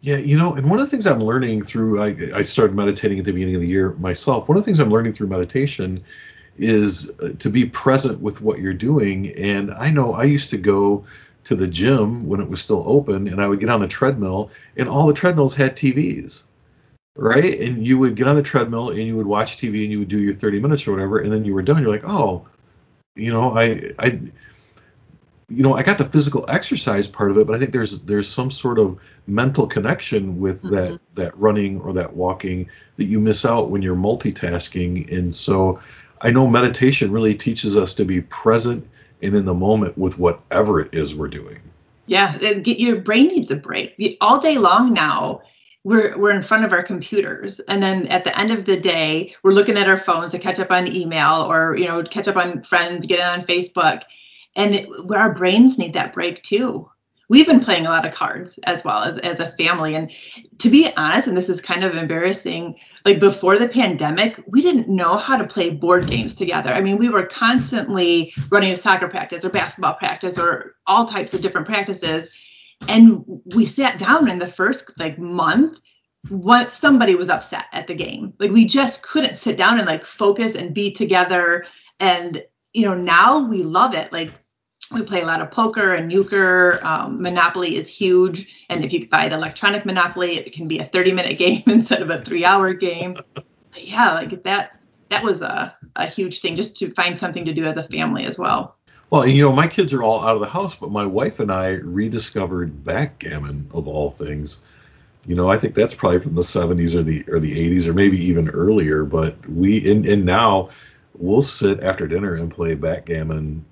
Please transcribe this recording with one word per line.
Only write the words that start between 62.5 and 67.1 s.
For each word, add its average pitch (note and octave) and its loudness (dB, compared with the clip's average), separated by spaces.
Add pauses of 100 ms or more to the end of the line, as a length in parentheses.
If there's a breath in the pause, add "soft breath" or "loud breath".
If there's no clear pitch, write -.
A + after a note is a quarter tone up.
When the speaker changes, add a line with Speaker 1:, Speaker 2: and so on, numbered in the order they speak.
Speaker 2:
like, F#3+ 6
before G3 4
the A#3+ 2
pandemic, F#3+ 0
we G#3+ 4
didn't E4 2
know F#3 2
how B3+ 0
to G3 -2
play E3+ -2
board E3+ 2
games A#2 -4
together. E3 -4
I G3 0
mean, G3 0
we A#3+ 2
were G3+ 2